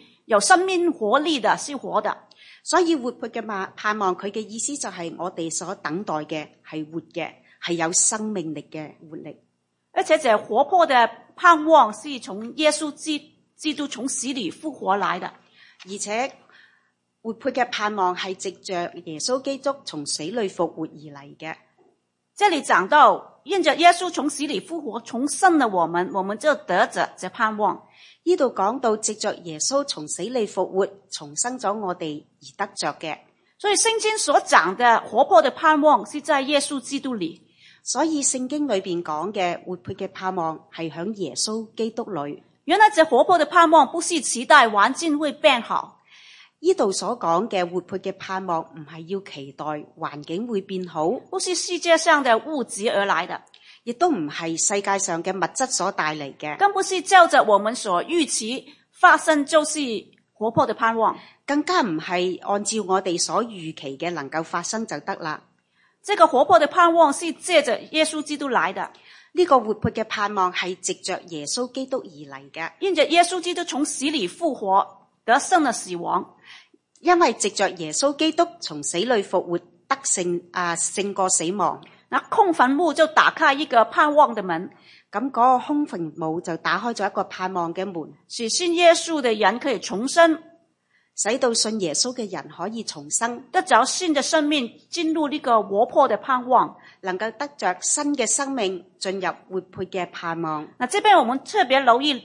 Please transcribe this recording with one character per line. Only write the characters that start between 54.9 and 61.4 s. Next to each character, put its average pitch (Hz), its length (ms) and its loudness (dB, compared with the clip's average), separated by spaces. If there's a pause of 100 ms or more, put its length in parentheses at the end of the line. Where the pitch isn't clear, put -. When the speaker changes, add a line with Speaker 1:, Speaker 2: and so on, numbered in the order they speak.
Speaker 2:
上 170 260 -4
嘅 190 100 -2
物 180 200 -2
质 262 180 -2
所 190 180 -2
带 156 240 -2
嚟 147 220 -10
嘅。 151 220 -8
Speaker 1:
更 403 160 4
不 381 80 0
是 370 180 -4
照 359 260 8
着 277 180 6
我 202 140 6
们 214 160 -2
所 185 280 -2
预 311 240 0
期 - 480 -8 (180)
发 330 240 6
生 302 300 0
就 302 180 4
是 302 160 -4 (540)
活 220 160 -4
泼 220 160 2
的 220 80 -2
盼 226 240 0
望。 208 180 2 (300)